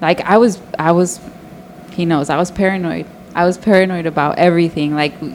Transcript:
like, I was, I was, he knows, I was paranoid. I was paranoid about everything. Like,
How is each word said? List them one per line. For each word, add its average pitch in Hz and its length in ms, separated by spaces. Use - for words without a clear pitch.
like, 165 200
I 190 180
was, 226 200
I 160 120
was, 175 280
he 175 140
knows, 151 260
I 147 60
was 180 140
paranoid. 180 540
I 175 100
was 185 120
paranoid 185 500
about 147 320
everything. 165 560
Like, 147 180